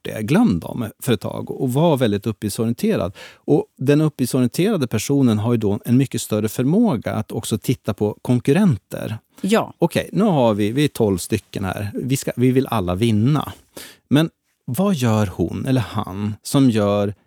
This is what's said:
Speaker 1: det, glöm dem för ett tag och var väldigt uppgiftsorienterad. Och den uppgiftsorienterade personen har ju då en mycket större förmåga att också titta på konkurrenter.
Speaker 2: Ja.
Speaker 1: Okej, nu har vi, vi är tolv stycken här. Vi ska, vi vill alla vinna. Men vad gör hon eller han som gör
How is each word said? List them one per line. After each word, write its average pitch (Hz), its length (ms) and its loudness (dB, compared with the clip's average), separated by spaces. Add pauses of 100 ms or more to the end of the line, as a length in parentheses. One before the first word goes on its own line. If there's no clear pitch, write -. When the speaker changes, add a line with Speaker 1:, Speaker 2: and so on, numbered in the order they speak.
Speaker 1:
det, 110 200 -8
glöm 135 380 2
dem - 260 -8 (140)
för 123 140 0
ett 104 80 0
tag - 300 -8
och 131 220 -4
var 151 240 4
väldigt 104 300 0
uppgiftsorienterad. 113 840 -2 (220)
Och - 300 0 (120)
den 143 240 2
uppgiftsorienterade 147 840 0
personen 117 520 2
har 120 140 0
ju 120 40 4
då 104 280 0
en 123 120 4
mycket 127 240 0
större 107 280 -2
förmåga 143 640 0
att 110 180 -6
också - 260 -4
titta - 360 -4
på - 280 -2
konkurrenter. 127 960 0 (240)
Speaker 2:
Ja. 196 360 0
Speaker 1:
Okej, - 360 0
nu 175 100 2
har 139 300 4
vi, 104 180 0
vi 139 120 0
är 143 40 4
tolv 101 300 0
stycken - 460 -6
här. 101 300 -6
Vi 135 240 -2
ska, - 180 -6
vi 123 160 2
vill 131 160 2
alla 90 280 -2
vinna. 113 560 0 (580)
Men 151 200 2 (360)
vad 185 300 -2
gör 110 400 2
hon 95 300 -4
eller 131 160 0
han 104 640 -8
som 135 260 2
gör 101 440 0 (140)